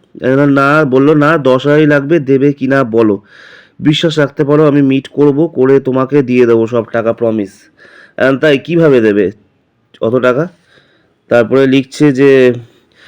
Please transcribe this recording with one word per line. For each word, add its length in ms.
আমি 100
বললাম, 180
"না।" 360
বললো, 300
"না, 220
দশ 260
হাজারই 220
লাগবে, 340
দেবে 340
কি 140
না 160
বলো। 380
বিশ্বাস 400
রাখতে 240
পারো, 240
আমি 140
মিট 260
করব, 400
করে 320
তোমাকে 440
দিয়ে 220
দেবো 220
সব 240
টাকা, 220
প্রমিস।" 380
আমি 100
বললাম, 120
"তাই? 200
কীভাবে 420
দেবে 300
অত 140
টাকা?" 320
তারপরে 380
লিখছে 440
যে, 420